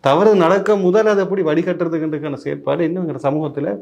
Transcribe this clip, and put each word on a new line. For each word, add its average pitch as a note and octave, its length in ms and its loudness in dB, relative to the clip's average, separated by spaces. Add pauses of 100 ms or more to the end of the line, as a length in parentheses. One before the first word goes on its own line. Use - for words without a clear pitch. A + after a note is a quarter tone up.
தவறு D#3+ 260 4 (120)
நடக்க G3 340 2
முதல் G3+ 360 2
அதை G3 120 2
எப்படி F#3+ 240 -4
வடிகட்டுறதுக்குன்றதுக்கான D#3 960 -4
செயற்பாடு C#3+ 460 -4
இன்னும் F3+ 160 -6
எங்க - 220 -8
சமூகத்துல D3+ 540 -4